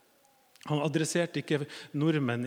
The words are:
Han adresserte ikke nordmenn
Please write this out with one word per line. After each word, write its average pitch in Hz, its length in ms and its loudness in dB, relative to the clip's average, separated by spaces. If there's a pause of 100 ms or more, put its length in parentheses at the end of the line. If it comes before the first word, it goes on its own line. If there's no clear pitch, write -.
(680)
Han 147 160 2
adresserte 160 560 0
ikke 143 220 0 (340)
nordmenn 143 520 2